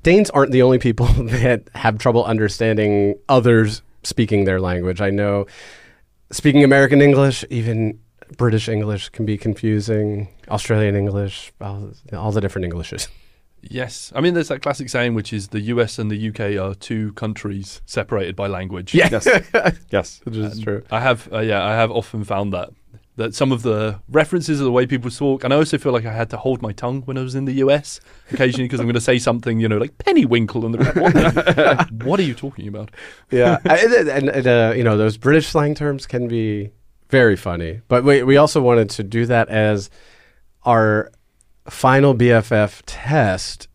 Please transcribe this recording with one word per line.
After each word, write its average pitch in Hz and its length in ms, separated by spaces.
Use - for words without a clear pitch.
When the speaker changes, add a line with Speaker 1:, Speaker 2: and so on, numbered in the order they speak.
Speaker 1:
Danes 196 280
aren't 139 220
the 127 100
only 127 160
people 117 280
<laughs> - 180
that 117 380
have 113 240
trouble 120 260
understanding 104 920
others 113 540
speaking 104 420
their 95 160
language. 90 400
I 98 100
know 101 360
speaking 143 320
American 139 400
English, 139 480
even 113 480
British 110 320
English 107 420
can 110 160
be 107 100
confusing, 107 920
Australian 107 480
English, 98 640
all, 101 300
all 104 200
the 104 80
different 98 240
Englishes. 85 440
Speaker 2:
Yes. - 520
I 120 60
mean, 175 140
there's 165 140
that 135 140
classic 139 260
saying, 120 260
which 104 180
is 101 160
the 107 120
U 120 80
S 110 180
and 107 100
the 107 80
U 107 160
K 104 240
are 98 180
two 107 400
countries 104 720
separated 98 500
by 101 100
language. 92 480
Speaker 1:
Yeah. 170 160
Speaker 3:
Yes. - 160
Speaker 1:
<laughs> - 640
Speaker 3:
Yes. - 340
Speaker 1:
Which 113 120
is 107 180
Speaker 2:
And 110 80
Speaker 1:
true. 104 200
Speaker 2:
I 110 80
have, 123 320
uh, 110 80
yeah, 104 240
I 107 100
have 113 160
often 110 320
found 101 300
that, 90 180
that 110 180
some 135 160
of 117 120
the 107 360
references 151 520
of 135 60
the 123 40
way 127 160
people 123 240
talk, 135 320
and 131 100
I 139 40
also 151 220
feel 139 140
like 117 120
I 113 80
had 113 180
to 117 60
hold 123 260
my 107 100
tongue 127 340
when 135 120
I 131 40
was 127 120
in 135 120
the 131 80
U 135 180
S - 260
occasionally 127 380
'cause 127 100
I'm 117 80
gonna 117 140
say 123 180
something, 117 400
you 113 100
know, 107 100
like 127 200
Pennywinkle, 120 680
and 113 100
they're 117 180
like, - 40
"What? 156 760
<laughs> 113 120
What 180 160
are 185 40
you 127 100
talking 113 340
about?" 104 220
Speaker 1:
Yeah. 120 280
<laughs> - 40
And, 196 440
and, 139 200
and, 131 180
uh, 117 300
you 123 80
know, 107 120
those 110 200
British 151 320
slang 147 260
terms 147 320
can 120 220
be 107 420
very 120 260
funny. 87 520
But 123 160
we, 139 180
we 135 140
also 151 240
wanted 120 300
to - 120
do 117 240
that 117 220
as 107 420
our 110 460
final 135 440
B 120 160
F 113 220
F 107 340
test 120 880